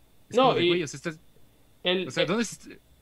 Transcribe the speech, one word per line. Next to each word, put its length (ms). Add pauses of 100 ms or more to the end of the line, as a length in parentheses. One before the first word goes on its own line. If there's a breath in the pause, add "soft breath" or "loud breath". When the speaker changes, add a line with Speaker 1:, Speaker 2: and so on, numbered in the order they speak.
(300)
Speaker 1:
es 80
Speaker 2:
No, 20
Speaker 1:
como 160
de, 80
Speaker 2:
y 20
Speaker 1:
güey, 180
o 40
sea, 100
estás, 220 (640)
Speaker 2:
el, 240
Speaker 1:
o 40
sea, 120
Speaker 2:
el 40
Speaker 1:
¿dónde 160
es-, 260 (320)